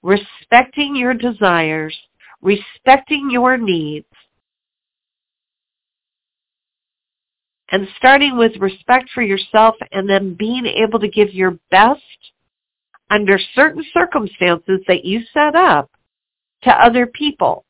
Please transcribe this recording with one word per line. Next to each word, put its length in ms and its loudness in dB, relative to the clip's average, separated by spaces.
respecting 920 -2
your 180 -2
desires, 840 -2
respecting 880 0
your 280 0
needs, 480 -6
and 160 -4
starting 400 2
with 200 2
respect 560 -2
for 80 -6
yourself 540 2
and 180 -6
then 240 -2
being 320 -6
able 340 -2
to 80 -2
give 260 0
your 240 -2
best 320 2
under 280 2
certain 300 0
circumstances 960 -2
that 180 0
you 160 -6
set 220 0
up 340 2
to 80 2
other 340 4
people 640 -4